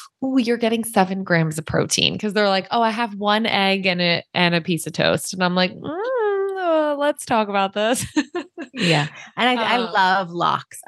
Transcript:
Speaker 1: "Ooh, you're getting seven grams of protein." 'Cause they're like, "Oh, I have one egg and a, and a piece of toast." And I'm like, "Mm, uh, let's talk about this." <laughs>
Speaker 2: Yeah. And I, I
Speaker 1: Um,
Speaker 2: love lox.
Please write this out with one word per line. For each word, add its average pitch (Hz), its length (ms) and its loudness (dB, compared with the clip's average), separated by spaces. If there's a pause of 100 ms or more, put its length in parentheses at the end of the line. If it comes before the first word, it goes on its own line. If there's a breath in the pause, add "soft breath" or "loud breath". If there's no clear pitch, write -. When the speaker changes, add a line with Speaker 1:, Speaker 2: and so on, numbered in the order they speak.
(240 loud breath)
Speaker 1:
"Ooh, 262 140 0
you're 240 180 2
getting 226 260 0
seven 190 400 0
grams 160 360 2
of 156 80 -8
protein." - 520 0
'Cause 214 140 -4
they're 208 160 2
like, 190 240 0
"Oh, 233 100 2
I 226 80 2
have 214 240 -4
one 208 320 0
egg 196 400 2
and 180 160 0
a, 170 220 0 (100)
and 175 220 4
a 170 40 0
piece 165 240 -2
of 156 80 -8
toast." - 400 0
And 185 120 -2
I'm 180 100 0
like, 180 180 0
"Mm, 392 840 -4
uh, 311 380 0
let's 294 280 -2
talk 214 240 0
about 196 240 0
this." 220 320 0 (120)
<laughs> 311 300 -2 (260)
Speaker 2:
Yeah. 165 340 2 (300 loud breath)
And 240 240 2
I, - 20 -2
I 214 140 2
Speaker 1:
Um, 233 160 -2
Speaker 2:
love 190 380 2
lox. 160 580 -2